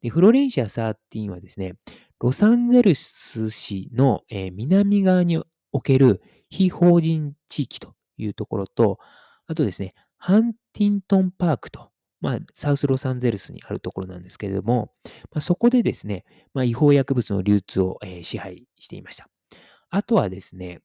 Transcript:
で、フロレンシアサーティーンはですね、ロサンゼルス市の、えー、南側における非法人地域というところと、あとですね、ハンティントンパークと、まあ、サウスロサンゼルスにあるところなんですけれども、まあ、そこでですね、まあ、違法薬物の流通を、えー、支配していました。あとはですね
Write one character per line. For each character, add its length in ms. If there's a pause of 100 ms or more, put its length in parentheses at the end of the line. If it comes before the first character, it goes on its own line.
で、 60
フ 140
ロ 100
レ 80
ン 100
シ 120
ア 80
サ 220
ー 20 (160)
テ 100
ィ 60
ー 20
ン 20
は 120
で 80
す 100
ね、 140 (480)
ロ 100
サ 200
ン 180
ゼ 140
ル 120
ス 540
市 440
の、 360
え 160
ー、 80
南 500
側 220
に 180 (300)
お 80
け 180
る 220 (280)
非 200
法 320
人 320 (160)
地 140
域 180
と 140 (200)
い 120
う 60
と 120
こ 140
ろ 80
と、 320 (460)
あ 100
と 100
で 80
す 80
ね、 120 (220)
ハ 240
ン 140 (180)
テ 140
ィ 80
ン 80
ト 180
ン 120
パ 200
ー 60
ク 120
と、 200 (320)
ま 120
あ、 60 (140)
サ 180
ウ 60
ス 80
ロ 120
サ 160
ン 60
ゼ 120
ル 60
ス 160
に 100
あ 60
る 100
と 120
こ 100
ろ 60
な 100
ん 60
で 60
す 80
け 120
れ 60
ど 60
も、 300 (140)
ま 320
あ、 40
そ 140
こ 140
で 140
で 100
す 120
ね、 200 (280)
ま 100
あ、 20
違 80
法 180
薬 220
物 200
の 80
流 200
通 200
を、 220
え 160
ー、 40
支 140
配 300 (100)
し 100
て 100
い 40
ま 100
し 40
た。 140 (600)
あ 140
と 120
は 140
で 120
す 160
ね 280